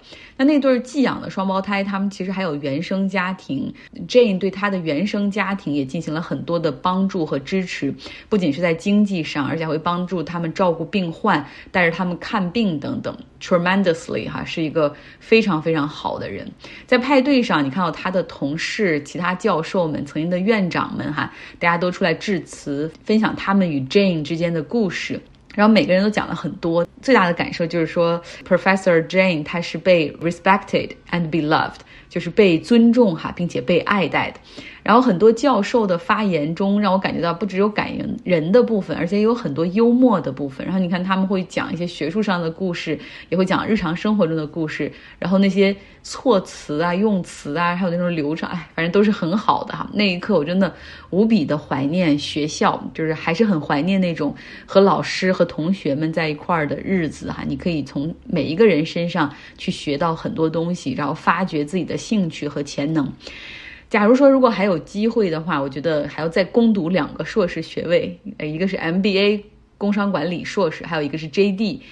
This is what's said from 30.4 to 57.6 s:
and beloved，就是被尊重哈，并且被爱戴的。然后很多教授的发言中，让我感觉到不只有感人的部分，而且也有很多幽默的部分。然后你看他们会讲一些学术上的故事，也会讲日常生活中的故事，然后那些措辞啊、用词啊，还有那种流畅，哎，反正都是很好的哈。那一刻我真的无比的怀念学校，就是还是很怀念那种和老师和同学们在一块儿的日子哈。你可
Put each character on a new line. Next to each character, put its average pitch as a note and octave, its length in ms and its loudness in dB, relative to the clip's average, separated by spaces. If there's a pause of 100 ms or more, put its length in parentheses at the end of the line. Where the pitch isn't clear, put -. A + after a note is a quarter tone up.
and F3 180 -2
beloved， D3+ 460 0 (340)
就 F#3 100 -6
是 E3+ 100 -6
被 F3+ 280 6
尊 A#3 340 6
重 A3+ 240 4
哈， - 200 -8
并 F3 120 -4
且 - 140 -4
被 F3 200 2
爱 G3 260 0
戴 C3+ 240 -2
的。 - 80 -18 (420)
然 F#3+ 120 2
后 A#3+ 80 8
很 A3+ 160 2
多 G#3+ 140 6
教 A#3 300 2
授 G#3+ 260 0
的 F3 100 0
发 G#3 280 -2
言 D#3+ 280 0
中， G3+ 280 0
让 G3+ 100 2
我 F#3+ 60 2
感 - 180 -4
觉 - 60 -2
到 E3 120 0
不 E3+ 120 -4
只 F#3+ 100 -6
有 G3+ 140 2
感 F#3 200 -4 (360)
人 E3+ 260 2
的 A#3+ 100 8
部 G#3+ 200 2
分， D#3+ 160 -6
而 E3 100 -2
且 G3 80 -2
也 G3+ 60 2
有 A3 120 4
很 F3+ 200 -4
多 D#3+ 140 0
幽 A3+ 220 4
默 A#3+ 300 6
的 C#3 100 -4
部 C#3 200 -6
分。 - 160 -10
然 - 80 -4
后 F#3+ 60 0
你 F3+ 100 0
看 F3+ 120 0
他 F#3 140 0
们 F#3+ 100 2
会 F#3+ 200 0
讲 - 260 -4
一 E3+ 60 -6
些 F3 100 -4
学 D#3+ 220 -6
术 G3+ 120 -2
上 F#3+ 200 0
的 E3 100 -2
故 F3+ 220 -4
事， D#3 260 -6 (300)
也 E3 80 -2
会 F#3+ 80 4
讲 F3 200 0
日 A3 120 0
常 E3+ 180 -2
生 G#3+ 220 0
活 F3+ 100 4
中 D#3+ 80 -2
的 D#3 100 -2
故 D#3 220 -4
事， D3+ 240 -6 (280)
然 F3 120 -2
后 F#3+ 60 4
那 G3 100 6
些 G3 260 4 (280)
措 - 400 2
辞 - 400 -6
啊、 F3 120 0
用 G3 300 0
词 - 320 -10
啊， F3 220 0
还 F#3+ 80 -2
有 F3 60 0
那 F3 60 -2
种 F3 160 0
流 D#3 220 -2
畅， - 140 -6
哎， E3 260 -8
反 D#3+ 80 -2
正 F3 80 -2
都 G3 100 4
是 G#3+ 80 6
很 F#3 280 0
好 - 260 0
的 - 100 -10
哈。 - 200 -8
那 G#3 100 0
一 F3+ 160 0
刻 G3 160 0
我 D3+ 80 4
真 F3 160 0
的 F#3 160 2 (360)
无 F#3+ 140 4
比 A3 200 4
的 D3 120 0
怀 C#3 280 -4
念 D#3 340 2
学 D3 260 -4
校， D3+ 480 0
就 E3 120 -4
是 D#3+ 80 -2
还 E3 200 -2
是 A3+ 120 2
很 F3+ 160 2
怀 C#3+ 200 0
念 F#3 200 2
那 F3 120 0
种 D3+ 220 -4 (300)
和 - 160 6
老 E3 200 4
师 - 300 -2
和 F3+ 140 2
同 E3 280 -2
学 D3+ 220 -2
们 D#3+ 160 -2
在 E3 160 -2
一 D3+ 60 -2
块 D3+ 200 -6
儿 D#3 140 0
的 D3 80 -4
日 F3+ 320 -2
子 - 240 -8
哈。 C#3 160 -8
你 D3 80 -4
可 C3+ 140 -4